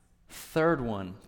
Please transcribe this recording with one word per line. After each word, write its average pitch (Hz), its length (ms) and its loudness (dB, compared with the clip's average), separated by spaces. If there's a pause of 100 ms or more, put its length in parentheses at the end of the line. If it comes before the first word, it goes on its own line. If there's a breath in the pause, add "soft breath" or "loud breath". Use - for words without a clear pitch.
(300 soft breath)
Third 160 500 2
one, 101 360 -4 (120)